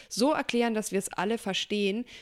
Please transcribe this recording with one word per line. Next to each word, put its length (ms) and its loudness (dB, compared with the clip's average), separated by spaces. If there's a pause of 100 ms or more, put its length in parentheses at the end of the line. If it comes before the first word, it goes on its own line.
so 240 4
erklären, 400 2
dass 180 -2
wir 80 0
es 140 -2
alle 240 0
verstehen? 680 -2 (180)